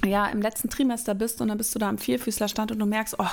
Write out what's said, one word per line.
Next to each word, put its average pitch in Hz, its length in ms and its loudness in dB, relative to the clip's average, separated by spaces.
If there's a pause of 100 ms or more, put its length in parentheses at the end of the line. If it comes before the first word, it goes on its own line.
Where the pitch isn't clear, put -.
ja 202 260 4
im 214 120 -2
letzten 220 300 -2
Trimester 240 440 0
bist 226 280 -2
und 226 60 2
dann 214 100 0
bist - 160 -2
du - 40 -2
da 208 120 2
am 208 80 0
Vierfüßlerstand 220 760 0
und 220 60 -2
du 214 80 2
merkst, 214 320 -2
Oh 190 140 0